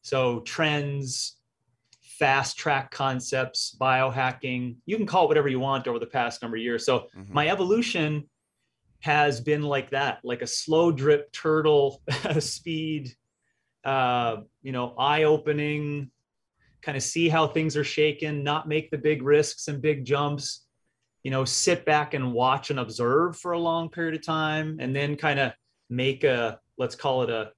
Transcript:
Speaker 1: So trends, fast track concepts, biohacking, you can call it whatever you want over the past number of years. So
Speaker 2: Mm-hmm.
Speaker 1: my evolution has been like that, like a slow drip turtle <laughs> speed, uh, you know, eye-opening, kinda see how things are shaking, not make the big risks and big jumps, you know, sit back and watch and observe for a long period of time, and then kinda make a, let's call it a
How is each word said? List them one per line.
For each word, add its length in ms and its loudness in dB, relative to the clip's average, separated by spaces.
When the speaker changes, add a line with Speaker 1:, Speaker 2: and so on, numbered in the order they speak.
Speaker 1:
So 400 0
trends, 960 -2
fast 560 0
track 320 -2
concepts, 880 -4
biohacking, 1040 0
you 100 -2
can 100 0
call 200 4
it 20 2
whatever 220 4
you 100 0
want 280 0
over 120 -2
the 80 -6
past 340 -2
number 160 -6
of 60 -4
years. 220 -2
So 220 2
Speaker 2:
Mm-hmm. 160 -16
Speaker 1:
my 160 2
evolution 800 0
has 400 2
been 220 0
like 260 -2
that, 340 -2
like 180 -4
a 60 -6
slow 420 2
drip 440 2
turtle 680 2
<laughs> 180 0
speed, 760 -6
uh, 540 0
you 100 -10
know, 260 -4
eye-opening, 1120 2
kinda 200 -4
see 260 0
how 200 4
things 280 -2
are 80 0
shaking, 600 0
not 260 -2
make 220 -2
the 60 -4
big 240 0
risks 460 2
and 140 -6
big 240 -2
jumps, 600 -2
you 80 -4
know, 140 0
sit 400 0
back 280 2
and 200 -2
watch 360 0
and 100 -2
observe 580 0
for 160 -6
a 60 -2
long 300 -2
period 260 -6
of 60 -8
time, 580 -2
and 160 -4
then 220 -2
kinda 380 0
make 340 0
a, 360 2
let's 180 -4
call 280 0
it 60 -2
a 280 -4